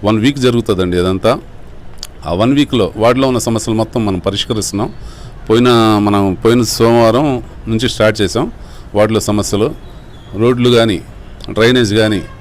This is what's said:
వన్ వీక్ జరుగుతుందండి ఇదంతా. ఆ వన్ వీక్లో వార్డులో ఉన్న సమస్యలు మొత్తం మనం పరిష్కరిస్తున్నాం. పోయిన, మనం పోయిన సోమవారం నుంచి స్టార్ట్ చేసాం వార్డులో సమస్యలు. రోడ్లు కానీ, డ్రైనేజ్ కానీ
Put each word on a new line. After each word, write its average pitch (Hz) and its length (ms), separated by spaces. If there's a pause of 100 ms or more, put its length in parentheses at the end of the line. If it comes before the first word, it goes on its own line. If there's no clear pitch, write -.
వన్ 107 140
వీక్ 139 200
జరుగుతుందండి 110 580
ఇదంతా. 95 420 (880)
ఆ 80 60
వన్ 110 220
వీక్లో 123 420
వార్డులో 123 320
ఉన్న 127 100
సమస్యలు 113 380
మొత్తం 110 300
మనం 95 120
పరిష్కరిస్తున్నాం. 101 720 (580)
పోయిన, 113 520
మనం 101 420
పోయిన 120 180
సోమవారం 120 800 (260)
నుంచి 113 200
స్టార్ట్ 107 320
చేసాం 107 320 (420)
వార్డులో 107 260
సమస్యలు. 104 540 (600)
రోడ్లు 123 360
కానీ, 113 320 (480)
డ్రైనేజ్ 113 440
కానీ 107 280 (180)